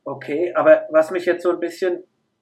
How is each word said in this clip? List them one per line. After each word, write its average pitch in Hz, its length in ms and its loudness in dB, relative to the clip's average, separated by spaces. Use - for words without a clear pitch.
Okay, 147 500 -6
aber 156 360 4
was 156 200 2
mich 180 140 -6
jetzt 175 180 -2
so 180 80 0
ein 175 80 0
bisschen, 175 460 -6